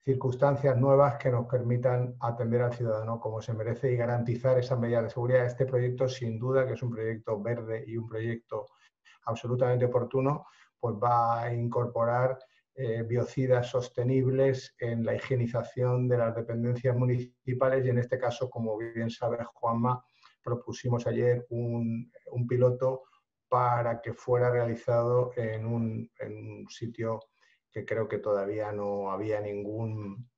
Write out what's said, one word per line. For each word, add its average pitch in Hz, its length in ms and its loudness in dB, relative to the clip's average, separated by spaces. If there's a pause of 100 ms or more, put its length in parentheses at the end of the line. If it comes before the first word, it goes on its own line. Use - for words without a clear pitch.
circunstancias 131 720 2
nuevas 135 440 6
que 135 120 0
nos 120 160 0
permitan 123 760 0
atender 117 420 0
al 120 100 0
ciudadano 113 480 -4
como 110 220 -6
se 120 100 -6
merece 117 400 -2
y 123 40 2
garantizar 120 600 2
esas 123 200 0
medidas 117 240 2
de 110 80 -4
seguridad. 123 340 2
Este 123 220 0
proyecto, 123 420 0
sin 113 300 -4
duda, 131 280 2
que 113 60 -4
es - 100 -6
un 117 100 -4
proyecto 110 500 -4
verde 113 440 -4
y 113 120 -6
un 110 100 -8
proyecto 113 600 -6 (580)
absolutamente 123 580 0
oportuno, 131 640 0 (340)
pues 113 140 -2
va 120 480 2
a 120 100 -2
incorporar, 120 880 0 (360)
eh, 113 280 -2
biocidas 123 640 2
sostenibles 131 1120 2
en 117 260 -2
la 113 100 0
higienización 123 920 0
de 123 80 4
las 113 180 2
dependencias 117 600 0
municipales 127 880 0
y 127 60 2
en 120 80 4
este 123 200 0
caso, 123 300 -2
como 110 300 -4
bien 117 320 -4
sabes, 117 420 -4
Juanma, 117 500 0 (400)
propusimos 120 640 -2
ayer 120 440 2
un, 117 600 -2 (220)
un 123 140 -2
piloto 123 560 2 (440)
para 120 540 2
que 113 140 -8
fuera 123 340 2
realizado 120 880 2
en 110 300 -4
un, 113 440 -2 (100)
en 107 160 -8
un 104 340 -14
sitio 113 500 -6 (500)
que 104 140 -10
creo 110 240 -2
que 104 100 -4
todavía 104 540 0
no 101 380 -4
había 104 320 -2
ningún 104 960 -6